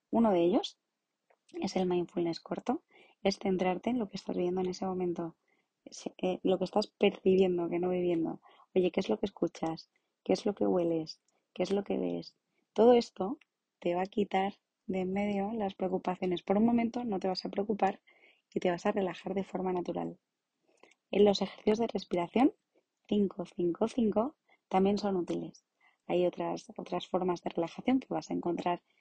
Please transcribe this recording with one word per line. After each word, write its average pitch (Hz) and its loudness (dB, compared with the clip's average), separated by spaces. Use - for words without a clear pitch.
Uno 226 4
de 175 4
ellos 208 2
es 202 -4
el 370 0
mindfulness 175 -2
corto, 240 -6
es 196 0
centrarte 185 -2
en 247 -2
lo 202 -4
que - -10
estás 185 -6
viendo 180 -2
en 185 -2
ese 185 -6
momento, 175 -4
es, - -12
eh, 185 -2
lo 185 4
que 185 -2
estás 208 0
percibiendo, 185 2
que 170 -2
no 180 0
viviendo. 175 0
Oye, 180 4
¿qué - -2
es 190 0
lo 214 0
que - -6
escuchas? - -4
¿Qué 190 2
es 185 -2
lo 208 0
que 202 -2
hueles? 165 0
¿Qué 185 -2
es 180 -2
lo 202 0
que 190 -2
ves? 175 -4
Todo 233 8
esto 240 0
te 175 -2
va 180 0
a 190 -6
quitar 196 0
de 185 -2
en 185 -2
medio 202 -2
las 202 -4
preocupaciones. 185 -2
Por 196 2
un 220 4
momento 233 0
no 202 -4
te 190 -4
vas 185 -4
a 190 -6
preocupar 202 0
y 196 -2
te 185 0
vas 175 -2
a 208 2
relajar 185 -4
de 190 -2
forma 185 -4
natural. 175 -4
En 202 6
los 196 4
ejercicios 208 -2
de 233 0
respiración, 196 0
cinco, 202 0
cinco, 175 -2
cinco, 226 0
también 196 4
son 202 -2
útiles. 170 -4
Hay 175 0
otras, 170 -6
otras 180 -6
formas 180 -2
de - -4
relajación - 0
que - -8
vas 160 -4
a 180 -4
encontrar 175 -2